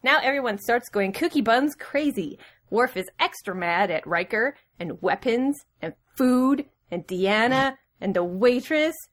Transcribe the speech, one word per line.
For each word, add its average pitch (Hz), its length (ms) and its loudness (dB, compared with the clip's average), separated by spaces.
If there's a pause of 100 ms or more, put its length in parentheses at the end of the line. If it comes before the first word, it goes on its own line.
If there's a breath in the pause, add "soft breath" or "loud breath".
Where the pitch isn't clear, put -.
Now 277 200 4
everyone 247 340 0
starts 233 320 -2
going 196 220 0
kooky 311 320 -2
buns 254 320 2
crazy. 277 640 -4 (300 loud breath)
Worf 240 260 0
is 185 140 -6 (100)
extra 294 340 -4
mad 180 380 0
at 156 160 -4
Riker, 196 480 -2 (240 soft breath)
and 170 220 -8
weapons, 240 640 0 (160)
and - 140 -8 (200)
food, 254 500 2 (240)
and 175 160 -6
Deanna, 226 720 2 (240)
and 185 160 -2
the 175 80 2
waitress. 247 720 2 (180)